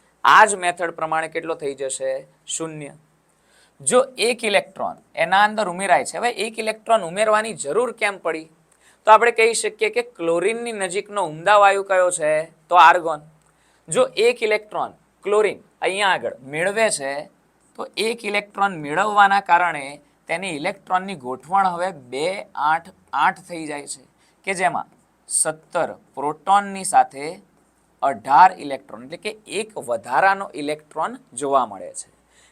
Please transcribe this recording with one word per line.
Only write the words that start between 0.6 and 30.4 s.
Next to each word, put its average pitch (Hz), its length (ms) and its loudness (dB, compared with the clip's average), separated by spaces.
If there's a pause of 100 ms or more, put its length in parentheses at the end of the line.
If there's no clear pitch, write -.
પ્રમાણે 160 380 -4
કેટલો 160 260 -6
થઈ 147 200 -8
જશે? 135 520 -6 (200)
શૂન્ય. 151 460 -10 (880)
જો 247 260 2 (120)
એક 233 260 -2
ઇલેક્ટ્રોન 180 520 -2 (180)
એના 180 300 2
અંદર 214 240 0
ઉમેરાય 175 360 0
છે, 160 140 -10
હવે 233 120 -2
એક 220 280 -6
ઇલેક્ટ્રોન 220 440 -2
ઉમેરવાની 214 520 -2
જરૂર 190 380 -4
કેમ 202 260 -4
પડી? 160 300 -6 (560)
તો 214 60 6
આપણે 220 200 8
કહી 226 240 2
શકીએ 214 360 -4
કે 233 120 -4
ક્લોરીનની 214 720 -2
નજીકનો 196 540 -6
ઉમદા 165 300 2
વાયુ 196 260 6
કયો 185 280 2
છે? 156 420 -2 (160)
તો 170 60 0
આર્ગોન. 165 460 6 (680)
જો 165 180 2 (100)
એક 240 260 2
ઇલેક્ટ્રોન 208 500 -4 (300)
ક્લોરીન 202 400 0 (200)
અહીંયા 190 260 0
આગળ 127 340 -2
મેળવે 185 480 -2
છે 143 380 -6 (480)
તો - 100 -12 (100)
એક 226 280 -4
ઇલેક્ટ્રોન 202 520 -4
મેળવવાના 196 640 2
કારણે 160 600 0 (260)
તેની 180 220 -4
ઇલેક્ટ્રોનની 185 640 -6
ગોઠવણ 143 520 -2
હવે 180 240 -4
બે 151 640 -6
આઠ 156 360 -2 (220)
આઠ 160 280 -2
થઈ 165 260 -12
જાય 143 200 -10
છે 131 160 -16 (420)
કે 190 100 -4
જેમાં 170 320 -2 (420)
સત્તર 156 640 -4 (200)
પ્રોટોનની 190 680 -2
સાથે 139 560 0 (640)
અઢાર 139 500 4
ઇલેક્ટ્રોન, 131 520 -12
એટલે 135 120 -16
કે - 140 -10 (160)
એક 208 320 -8
વધારાનો 135 760 0